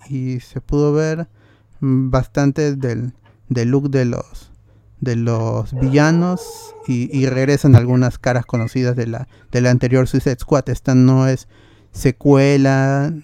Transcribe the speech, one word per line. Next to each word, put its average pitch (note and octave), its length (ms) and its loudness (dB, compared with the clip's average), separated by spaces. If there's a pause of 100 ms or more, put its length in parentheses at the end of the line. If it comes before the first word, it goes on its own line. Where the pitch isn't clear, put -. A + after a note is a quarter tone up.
Y B2+ 320 -6
se - 200 -14
pudo D3 320 0
ver, D#3 360 -4 (500)
mm, C3 320 0
bastante C#3 640 -2
del, B2 380 -6 (360)
del A#2+ 200 -2
look C#3 220 0
de C3+ 140 0
los, - 460 -8 (480)
de B2+ 160 -4
los A#2 600 -2
villanos D#3 1000 0 (140)
y, B2 280 -4
y C3+ 120 0
regresan C3+ 480 4
algunas B2+ 420 2
caras B2 280 -2
conocidas B2 500 -4
de A#2+ 100 -4
la, A#2 220 -10 (240)
de B2 80 0
la B2 100 2
anterior B2+ 380 2
Suicide C3+ 320 -2
Squad. - 300 -2
Esta B2+ 260 -2
no C3 320 4
es C3 180 -4 (460)
secuela, C#3 1200 2 (120)